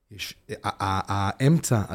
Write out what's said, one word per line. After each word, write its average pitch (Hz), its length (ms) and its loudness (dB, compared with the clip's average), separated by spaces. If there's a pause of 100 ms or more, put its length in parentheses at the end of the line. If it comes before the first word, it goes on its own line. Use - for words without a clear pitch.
(100)
יש, - 240 -12 (160)
ה-, 101 340 -6
ה-, 95 220 0
האמצע, 107 760 2 (120)